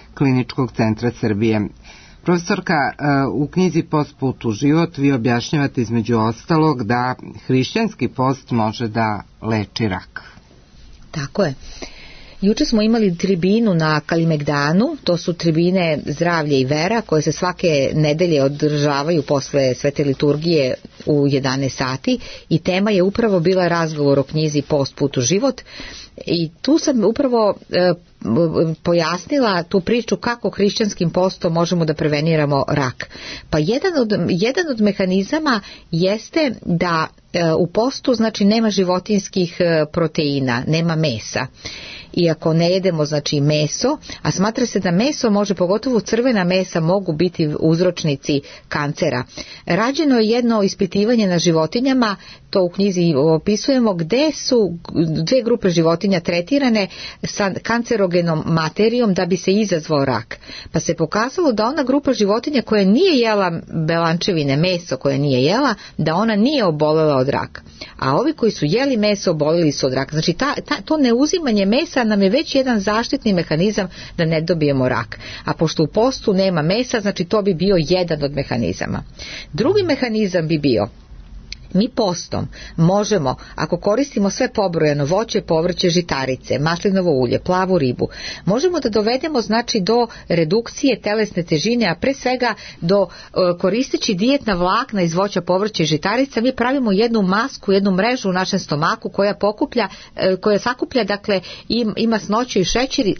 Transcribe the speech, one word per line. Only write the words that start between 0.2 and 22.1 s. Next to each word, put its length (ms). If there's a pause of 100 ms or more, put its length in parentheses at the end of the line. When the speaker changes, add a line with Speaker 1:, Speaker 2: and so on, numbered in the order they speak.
Speaker 1:
centra 400
Srbije. 480 (640)
Profesorka, 500
e, 180 (340)
u 200
knjizi 360
Post 340
put 280
u 80
život 460
vi 140
objašnjavate 680
između 380
ostalog 680
da 300 (320)
hrišćanski 640
post 420
može 380
da 340 (180)
leči 480
rak. 340 (880)
Speaker 2:
Tako 340
je. 100 (880)
Juče 220
smo 180
imali 340
tribinu 580
na 260
Kalimegdanu, 1040
to 120
su 160
tribine 760
Zdravlje 540
i 40
vera 360
koje 220
se 100
svake 640
nedelje 480
održavaju 800
posle 520
Svete 300
liturgije 720 (320)
u 220
jedanaest 480
sati 420 (300)